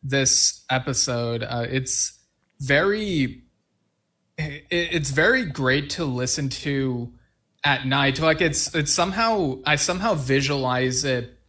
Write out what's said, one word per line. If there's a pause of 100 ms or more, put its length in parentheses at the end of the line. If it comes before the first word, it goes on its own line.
this
episode.
Uh,
it's (420)
very, (960)
it,
it's
very
great
to
listen
to (520)
at
night.
Like,
it's,
it's
somehow,
I
somehow
visualize
it (100)